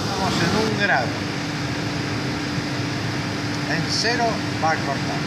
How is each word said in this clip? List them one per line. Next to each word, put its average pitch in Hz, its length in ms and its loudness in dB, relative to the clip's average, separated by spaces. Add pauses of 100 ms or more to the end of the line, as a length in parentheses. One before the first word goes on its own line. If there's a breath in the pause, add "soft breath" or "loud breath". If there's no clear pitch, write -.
Estamos - 340 0
en 208 340 4
un 202 80 0
grado. 165 280 4 (2750)
En 160 140 0
cero 233 360 2 (380)
va 160 60 4
a 160 60 4
cortar. 143 520 0